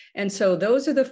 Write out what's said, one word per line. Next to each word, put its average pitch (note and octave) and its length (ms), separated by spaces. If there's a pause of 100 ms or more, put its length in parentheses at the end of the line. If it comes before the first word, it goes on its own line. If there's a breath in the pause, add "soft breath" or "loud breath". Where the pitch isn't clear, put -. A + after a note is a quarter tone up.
(160 loud breath)
And G3+ 160
so F#3+ 240
those A3+ 320
are D4+ 60
the C4 180